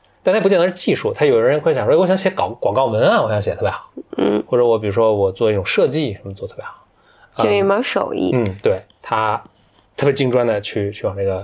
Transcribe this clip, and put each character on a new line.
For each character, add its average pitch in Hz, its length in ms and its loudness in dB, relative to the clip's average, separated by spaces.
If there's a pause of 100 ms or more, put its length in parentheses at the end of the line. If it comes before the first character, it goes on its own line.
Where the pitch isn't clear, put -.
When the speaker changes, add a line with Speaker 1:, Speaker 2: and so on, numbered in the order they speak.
(240)
Speaker 1:
但 190 120 2
它 220 60 2
不 185 80 2
见 190 100 4
得 175 80 2
是 185 60 -2
技 - 200 -2
术， 110 220 -2
它 151 100 0
有 120 140 4
人 131 220 2
会 160 120 2
想 120 120 -2
说、 123 80 2
哎， 160 40 4
我 185 80 4
想 185 120 2
写 190 120 0
广-， 185 300 -4
广 104 160 0
告 135 100 2
文 110 160 0
案， 185 220 4
我 110 60 -2
想 104 120 0
写 98 100 -4
得 - 40 -4
特 - 60 -8
别 104 100 -2
好。 - 180 -12 (280)
Speaker 2:
嗯。 - 280 0
Speaker 1:
或 123 120 0
者 123 80 4
我 117 120 4
比 107 80 -4
如 101 60 -2
说 110 240 2
我 98 160 2
做 110 180 0
一 107 40 2
种 98 120 -2
设 180 220 0
计 131 280 -2
什 - 100 -18
么 98 80 -10
做 98 120 -14
得 - 80 -12
特 - 40 -20
别 - 80 -14
好。 - 180 -20 (600)
Speaker 2:
就 208 40 2
一 202 120 2
门 196 200 2
手 - 320 -4
艺。 - 200 -2
Speaker 1:
嗯， 123 100 2 (180)
对， 95 200 0 (200)
他 110 400 -2 (540)
特 - 120 0
别 139 40 4
精 135 180 0
专 123 160 2
地 107 140 0
去， 101 320 -4
去 - 140 -8
往 95 100 -4
这 98 80 -4
个 98 200 0